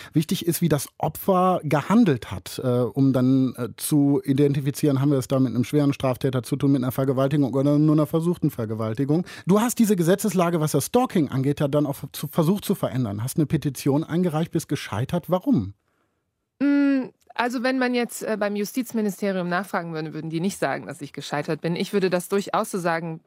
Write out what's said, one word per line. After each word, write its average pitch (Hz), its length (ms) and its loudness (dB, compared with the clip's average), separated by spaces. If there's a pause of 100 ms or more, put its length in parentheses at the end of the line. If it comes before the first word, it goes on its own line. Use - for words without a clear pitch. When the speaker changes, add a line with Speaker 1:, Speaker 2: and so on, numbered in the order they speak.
(140)
Speaker 1:
wichtig 165 340 0
ist, 170 160 0
wie 170 40 4
das 151 300 0
Opfer 180 640 0
gehandelt 156 680 2
hat, - 320 -10
äh, 135 40 -2
um 123 460 2
dann, 131 420 2
äh, 123 120 -6 (100)
zu 143 460 2
identifizieren, 143 760 2
haben 139 120 2
wir 139 80 4
es 123 80 -2
da 135 120 2
mit 127 140 2
einem 120 100 2
schweren 143 300 2
Straftäter 131 480 -2
zu 127 140 -4
tun, 139 160 2
mit 139 100 2
einer 127 100 -2
Vergewaltigung 135 600 2
oder 139 240 2
nur 151 160 6
einer 151 140 4
versuchten 165 420 0
Vergewaltigung. 113 800 -2 (180)
Du 202 160 4
hast 240 160 -2
diese 214 180 4
Gesetzeslage, 175 640 2
was 151 120 0
das 139 160 0
Stalking 240 420 2
angeht, 135 300 0
ja 156 80 0
dann 147 180 2
auch 135 120 -4 (140)
zu, - 160 -10
versucht 180 380 0
zu 214 80 0
verändern. 107 500 -2
Hast - 140 -6
eine 160 80 2
Petition 143 580 -2
eingereicht, 165 480 -2
bist - 180 -4
gescheitert. 139 600 -4
Warum? 170 460 0 (840)
Speaker 2:
Mm, 277 500 2 (260)
also 240 280 -2
wenn 262 160 0
man 247 140 0
jetzt, 240 280 -2
äh, 220 160 -2
beim 208 200 -2
Justizministerium 202 880 -2
nachfragen 175 460 -4
würde, 156 200 -6
würden 156 160 -8
die 160 120 -4
nicht 196 180 -2
sagen, 139 280 -2
dass 139 120 -12
ich 143 140 -12
gescheitert 147 480 -6
bin. 170 160 -2
Ich - 160 -4
würde 190 160 2
das 180 180 -2
durchaus - 420 -2
so 202 100 -4
sagen. 165 480 -4